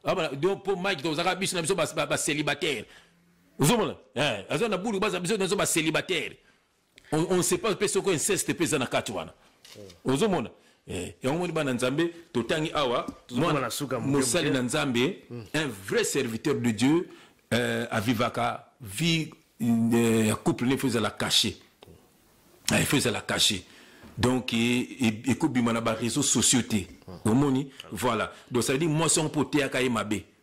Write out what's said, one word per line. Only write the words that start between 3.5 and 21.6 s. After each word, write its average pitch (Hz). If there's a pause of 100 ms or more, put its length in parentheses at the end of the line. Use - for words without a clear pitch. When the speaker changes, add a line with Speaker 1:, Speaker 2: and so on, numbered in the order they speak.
Speaker 1:
Ozomona? 165 (180)
Eh, 110
aza 175
na 190
bulu, 196
baza 196
biso 180
na 190
biso 196
ba 175
célibataire. 151 (760)
On, 156
on 180
sait 180
pas, 208
pe 202
soko 190
inceste, 165
pe 170
za 147
na 120
kati 120
wana. 85 (720)
Ozomona? 139 (380)
Eh, -
yango 143
moni 175
bana 147
Nzambe, 135 (220)
totangi 156
awa, 139 (200)
Speaker 2:
Tozomona 147
Speaker 1:
mwana 135
Speaker 2:
na 110
suka, 131
Speaker 1:
mosali 139
Speaker 2:
mke. 135
Speaker 1:
na 123
Nzambe, 135 (140)
Speaker 2:
Mm. 120 (140)
Speaker 1:
un 151 (200)
vrai 233
serviteur 123
de 120
Dieu, 143 (460)
euh, 117
avivaka 117
vie, 156 (320)
euh, 117
ya 104
couple 151
ne 135
faisait 123
la 104
cacher. - (1120)